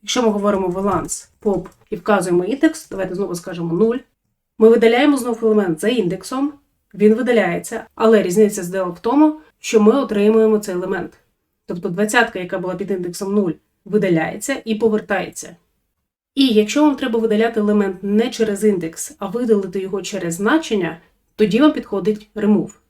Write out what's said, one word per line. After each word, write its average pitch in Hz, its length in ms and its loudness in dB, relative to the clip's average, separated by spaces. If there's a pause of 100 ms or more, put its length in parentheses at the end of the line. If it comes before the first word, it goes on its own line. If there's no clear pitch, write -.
Якщо 240 200 -4
ми 226 60 2
говоримо 202 400 0
баланс, 180 600 -4 (100)
поп 185 280 -4 (220)
і 214 60 -8
вказуємо 180 480 0
індекс, 277 440 -2
давайте 185 260 -8
знову 185 200 -6
скажемо 170 400 -6
нуль. 226 220 2 (640)
Ми 220 100 6
видаляємо 240 480 4
знову 233 300 -4
елемент 202 340 2
за 202 80 -2
індексом, 254 640 -2 (420)
він 208 200 6
видаляється, 220 720 -2 (100)
але 226 280 4
різниця 196 400 2
з 175 120 -8
del 180 180 -4
в 170 60 -14
тому, 302 420 2 (180)
що - 220 2
ми 214 120 6
отримуємо 220 680 2
цей 202 160 -6
елемент. 180 440 -6 (480)
Тобто 175 220 -8
двадцятка, 208 500 0
яка 180 200 -6
була 180 160 -6
під 190 160 -8
індексом 190 440 -6
нуль, 196 180 0 (320)
видаляється 190 800 -2
і 226 100 -4
повертається. 208 840 -4 (760)
І 269 120 2
якщо 214 360 2
вам 294 140 4
треба 233 220 -4
видаляти 220 420 0
елемент 202 420 0
не 214 280 0
через 214 340 -2
індекс, 170 540 -2
а 196 80 -10
видалити 202 540 0
його 190 220 -6
через 170 320 -6
значення, 202 680 -2 (360)
тоді 214 240 2
вам 302 120 6
підходить 208 600 -4
remove. 208 360 0 (200)